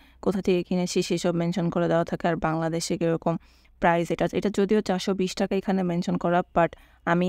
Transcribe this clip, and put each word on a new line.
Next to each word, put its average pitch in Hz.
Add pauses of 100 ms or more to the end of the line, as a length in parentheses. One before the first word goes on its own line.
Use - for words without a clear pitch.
(240)
কোথা 190
থেকে 180
কিনেছি 180 (100)
সেসব 175
মেনশন 170
করে 175
দেওয়া 165
থাকে, -
আর 160 (100)
বাংলাদেশে 165
কীরকম 165 (460)
প্রাইস। 170
এটা, 170 (120)
এটা 190
যদিও 208
চারশো 190
বিশ 185
টাকা 196
এখানে 190 (100)
মেনশন 180
করা, 175 (160)
but 170 (420)
আমি 175